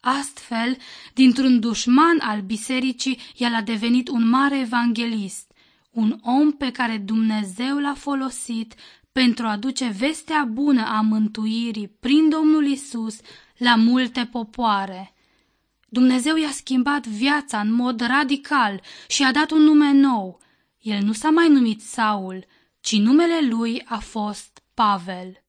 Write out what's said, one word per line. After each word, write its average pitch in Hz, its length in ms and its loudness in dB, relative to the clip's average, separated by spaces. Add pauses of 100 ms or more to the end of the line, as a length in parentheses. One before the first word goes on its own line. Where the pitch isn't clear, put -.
Astfel, 247 720 -4 (380)
dintr-un 254 460 6
dușman 254 600 2
al 214 200 -4
bisericii, 247 800 -6 (160)
el 240 180 -2
a 226 80 -2
devenit 233 460 0
un 226 200 0
mare 269 300 2
evanghelist, 233 920 -4 (380)
un 220 320 -2
om 285 300 2
pe 277 180 -6
care 233 280 -4
Dumnezeu 220 800 -2
l-a 285 160 -4
folosit 262 800 -8 (380)
pentru 240 340 0
a 214 100 -4
duce 262 320 -6
vestea 294 560 -4
bună 240 420 0
a 220 140 -2
mântuirii 220 880 -2
prin 302 400 2
Domnul 311 380 2
Isus 226 520 -6 (380)
la 240 180 2
multe 240 500 2
popoare. 208 920 -6 (720)
Dumnezeu 254 480 2
i-a 302 140 -2
schimbat 262 560 -2
viața 254 540 -2
în 214 120 -2
mod 247 280 -2
radical 262 800 -2 (280)
și - 140 -2
i-a 262 100 2
dat 302 180 0
un 311 120 4
nume 294 300 6
nou. 247 480 2 (400)
El 208 220 -4
nu 208 100 0
s-a 302 180 -2
mai 330 180 4
numit 240 340 4
Saul, 190 640 -6 (340)
ci - 160 -4
numele 320 440 4
lui 233 440 -2
a 226 140 -8
fost - 640 -10 (120)
Pavel. 185 760 -4